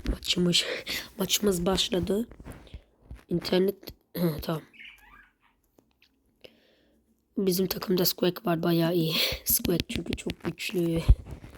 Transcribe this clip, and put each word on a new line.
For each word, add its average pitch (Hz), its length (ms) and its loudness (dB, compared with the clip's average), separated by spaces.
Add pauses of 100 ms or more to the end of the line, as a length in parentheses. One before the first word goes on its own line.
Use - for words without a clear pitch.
(100)
Maçımız, - 540 2 (260)
<laughs> - 280 -8
maçımız 185 480 0
başladı. 190 600 0 (1000)
İnternet. 190 480 2 (400)
Hı, 175 140 2 (120)
tamam. 160 200 -4 (2750)
Bizim 185 280 2
takımda 185 380 0
Squeak - 420 0
var, 170 160 2
bayağı 170 320 2
iyi. 160 200 2 (160)
<laughs> - 140 -8
Squeak - 440 2
çünkü - 240 -6
çok - 320 -6
güçlü. 170 560 -2 (580)